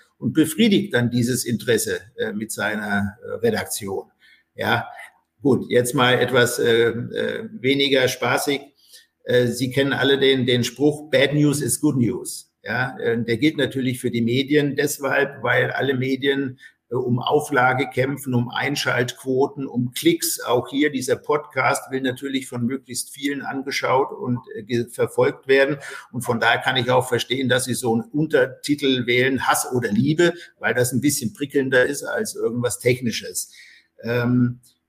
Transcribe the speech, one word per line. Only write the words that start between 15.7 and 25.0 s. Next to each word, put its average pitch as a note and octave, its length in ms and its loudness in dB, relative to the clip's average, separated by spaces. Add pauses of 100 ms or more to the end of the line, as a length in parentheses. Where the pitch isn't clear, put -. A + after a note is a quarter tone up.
alle C3+ 240 0
Medien, C3 640 -2 (320)
äh, A#2+ 40 -2
um B2+ 240 0
Auflage C3+ 680 2
kämpfen, C3+ 460 -2
um A#2+ 140 0
Einschaltquoten, C3 1160 -2
um B2+ 280 -4
Klicks. - 480 0
Auch A#2+ 280 0
hier, C#3+ 220 2
dieser B2+ 240 -2
Podcast C#3 760 -2
will C3 100 -2
natürlich C3 460 -4
von A#2+ 180 -4
möglichst B2+ 460 -6
vielen C#3 300 -6
angeschaut C3 680 -2
und, B2 280 -4 (160)
äh, - 80 -10
ge-, A#2+ 260 -2
verfolgt - 580 0